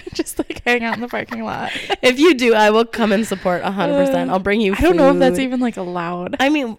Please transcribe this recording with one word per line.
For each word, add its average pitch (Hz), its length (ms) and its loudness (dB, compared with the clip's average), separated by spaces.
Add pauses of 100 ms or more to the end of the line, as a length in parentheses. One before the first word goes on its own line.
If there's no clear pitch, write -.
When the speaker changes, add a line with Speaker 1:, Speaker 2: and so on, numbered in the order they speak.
Speaker 1:
<laughs> - 120 -16
just, - 240 -6
like, - 260 -8
hang 240 180 0
out 226 120 -4
in 220 80 -8
the 240 60 -8
parking 226 360 -8
lot. - 280 -8 (280)
Speaker 2:
If 254 180 2
you 320 160 6
do, 226 200 4
I 214 160 6
will 226 160 4
come 226 260 0
and 208 140 2
support 185 380 -2
a 190 60 -2
hundred 196 360 0
percent. 262 240 0
Speaker 1:
Uh, 175 40 0
Speaker 2:
I'll 190 60 0
bring 202 220 0
you 190 120 0
Speaker 1:
I - 60 -4
don't 349 160 4
know 277 140 6
if - 80 2
that's 180 200 2
Speaker 2:
food. 269 60 -2
Speaker 1:
even, 254 160 -4
like, 240 160 -2
allowed. 180 640 -6
Speaker 2:
I 262 80 2
mean, 269 300 -2